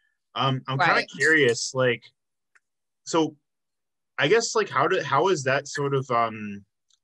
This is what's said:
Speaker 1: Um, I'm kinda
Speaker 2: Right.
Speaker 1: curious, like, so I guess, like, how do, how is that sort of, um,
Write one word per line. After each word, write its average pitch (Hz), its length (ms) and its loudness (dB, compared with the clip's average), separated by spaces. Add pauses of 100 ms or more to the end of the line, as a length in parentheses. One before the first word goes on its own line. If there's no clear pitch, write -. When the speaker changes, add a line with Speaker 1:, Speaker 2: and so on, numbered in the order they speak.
(340)
Speaker 1:
Um, 135 320 -2
I'm 135 120 -4
kinda 175 160 2
Speaker 2:
Right. 233 220 -2
Speaker 1:
curious, 147 580 2
like, 127 300 -2 (1000)
so 156 320 -2 (840)
I 139 80 2
guess, 220 300 2
like, 214 120 0
how 143 200 0
do, 175 120 0
how 147 280 0
is 160 160 0
that 139 240 0
sort 143 260 -4
of, 135 160 -2
um, 110 560 -2 (380)